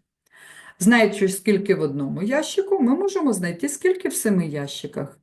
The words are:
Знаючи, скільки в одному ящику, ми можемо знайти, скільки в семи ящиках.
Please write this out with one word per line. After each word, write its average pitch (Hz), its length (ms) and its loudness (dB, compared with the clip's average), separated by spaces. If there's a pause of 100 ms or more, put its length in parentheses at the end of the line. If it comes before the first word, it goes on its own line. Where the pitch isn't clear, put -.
(800)
Знаючи, 208 500 2
скільки 196 460 0
в 156 60 -2
одному 147 420 -2
ящику, 311 560 0
ми 254 160 4
можемо 359 380 0
знайти, 175 360 -2
скільки 370 400 0
в 262 40 -4
семи 180 340 2
ящиках. 143 760 -8